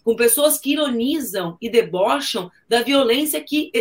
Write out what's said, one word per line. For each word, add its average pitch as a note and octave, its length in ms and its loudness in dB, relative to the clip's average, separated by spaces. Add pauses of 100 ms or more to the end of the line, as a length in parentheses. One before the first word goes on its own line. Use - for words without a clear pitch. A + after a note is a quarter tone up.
com A3+ 140 0
pessoas C#4 420 4
que C4+ 140 -4
ironizam A#3+ 920 -2
e A3+ 80 -6
debocham F#3+ 800 -2 (200)
da A#3+ 120 2
violência C#4 600 0
que, D4+ 260 -4 (120)